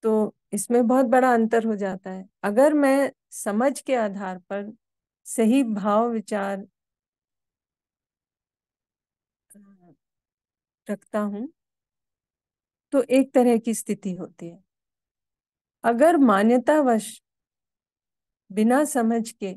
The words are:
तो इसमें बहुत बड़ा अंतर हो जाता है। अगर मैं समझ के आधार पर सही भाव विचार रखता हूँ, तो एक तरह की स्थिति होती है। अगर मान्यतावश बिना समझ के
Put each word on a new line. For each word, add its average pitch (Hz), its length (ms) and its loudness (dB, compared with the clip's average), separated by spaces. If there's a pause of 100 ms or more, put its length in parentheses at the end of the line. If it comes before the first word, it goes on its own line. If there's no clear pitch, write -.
तो 220 300 0 (200)
इसमें 233 340 0
बहुत 262 200 2
बड़ा 254 260 4
अंतर 226 320 2
हो 220 100 -2
जाता 190 360 -8
है। 190 140 -14 (180)
अगर 240 320 2
मैं 277 360 2 (220)
समझ 240 480 -2
के 269 160 -4
आधार 196 400 -6 (120)
पर 202 220 -10 (560)
सही 247 380 2
भाव 214 460 0
विचार 202 540 -6 (4000)
रखता 208 340 -8
हूँ, 208 260 -8 (1500)
तो 277 80 2 (100)
एक 269 220 2
तरह 240 260 4
की 226 140 -6
स्थिति 202 400 -6
होती 175 340 -14
है। 170 120 -18 (1200)
अगर 240 400 4
मान्यतावश 240 880 2 (1400)
बिना 226 340 2
समझ 233 480 -2
के 190 240 -12